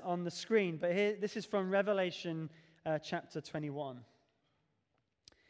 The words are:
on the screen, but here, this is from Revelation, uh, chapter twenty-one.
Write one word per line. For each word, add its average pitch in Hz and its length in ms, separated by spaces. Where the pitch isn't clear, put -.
on 175 220
the 170 60
screen, 196 440
but 175 160
here, 208 260
this 202 200
is 202 80
from 190 240
Revelation, 185 800
uh, 156 140
chapter 165 400
twenty-one. 143 600